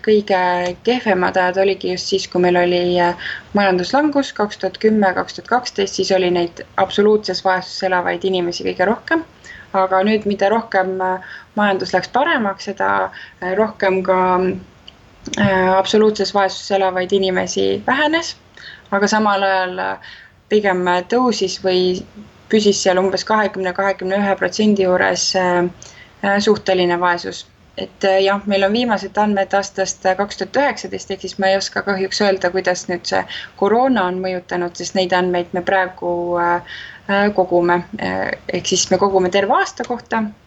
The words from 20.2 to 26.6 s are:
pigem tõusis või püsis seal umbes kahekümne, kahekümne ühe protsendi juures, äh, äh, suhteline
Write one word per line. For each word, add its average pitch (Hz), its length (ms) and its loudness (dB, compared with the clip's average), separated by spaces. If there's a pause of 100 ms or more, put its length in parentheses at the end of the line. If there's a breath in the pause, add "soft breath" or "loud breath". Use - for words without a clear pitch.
pigem 196 340 2 (260)
tõusis 233 540 0
või 185 400 0 (480)
püsis 208 320 4
seal - 160 4
umbes 190 260 0
kahekümne, 196 480 0
kahekümne 190 460 -2
ühe 196 180 2
protsendi 196 460 2
juures, 180 540 2
äh, 180 340 2 (540 loud breath)
äh, 202 160 2
suhteline 185 600 2